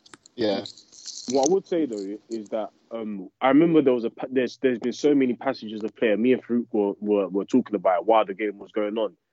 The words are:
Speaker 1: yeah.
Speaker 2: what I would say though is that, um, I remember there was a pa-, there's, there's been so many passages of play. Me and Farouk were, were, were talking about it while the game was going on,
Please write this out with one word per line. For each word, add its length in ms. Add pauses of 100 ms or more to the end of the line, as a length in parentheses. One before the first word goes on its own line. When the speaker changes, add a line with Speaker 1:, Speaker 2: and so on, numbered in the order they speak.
(340)
Speaker 1:
yeah. 300 (680)
Speaker 2:
what 180
I 40
would 140
say 200
though 320 (100)
is 220
that, 200 (200)
um, 400 (100)
I 80
remember 340
there 120
was 100
a 60
pa-, 200
there's, 280
there's 200
been 140
so 220
many 200
passages 480
of 140
play. 200
Me 180
and 100
Farouk 260
were, 300
were, 280
were 160
talking 300
about 260
it 60
while 180
the 100
game 240
was 140
going 260
on, 180 (160)